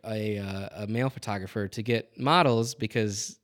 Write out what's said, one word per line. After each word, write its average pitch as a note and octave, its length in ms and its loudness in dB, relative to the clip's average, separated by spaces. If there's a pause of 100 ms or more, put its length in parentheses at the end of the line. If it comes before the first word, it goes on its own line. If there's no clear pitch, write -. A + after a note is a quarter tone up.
a, G#2+ 320 -2
uh, G2 460 -6
a G2+ 40 -6
male A#2 220 2
photographer G2+ 600 -4
to - 120 -8
get A#2 380 0
models B2+ 560 4
because G#2+ 680 -2